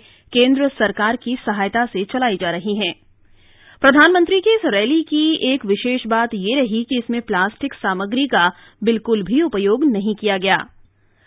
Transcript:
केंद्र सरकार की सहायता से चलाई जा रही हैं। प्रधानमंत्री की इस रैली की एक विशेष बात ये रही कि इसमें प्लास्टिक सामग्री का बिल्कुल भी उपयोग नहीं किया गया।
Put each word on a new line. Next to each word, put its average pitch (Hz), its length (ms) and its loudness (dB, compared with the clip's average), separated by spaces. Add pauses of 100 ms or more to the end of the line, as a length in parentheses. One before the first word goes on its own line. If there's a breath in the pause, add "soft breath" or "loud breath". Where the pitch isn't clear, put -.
(320 soft breath)
केंद्र 262 360 2
सरकार 220 480 -2
की 247 200 -6
सहायता 208 500 -2
से 202 180 -6
चलाई 240 320 -2
जा 180 140 -4
रही 175 280 -4
हैं। 175 140 -4 (880 soft breath)
प्रधानमंत्री 339 580 4
की 440 140 2
इस 359 180 0
रैली 247 320 2
की 302 480 0
एक 269 140 -4
विशेष 247 400 -2
बात 233 280 0
ये 214 260 -2
रही 226 240 -2
कि 254 140 -4
इसमें 233 240 -4
प्लास्टिक 208 520 -4
सामग्री 202 520 -2
का 185 240 2 (340 loud breath)
बिल्कुल 220 380 0
भी 226 200 0
उपयोग 226 440 0
नहीं 208 280 0
किया 202 240 -2
गया। 185 280 0 (600 soft breath)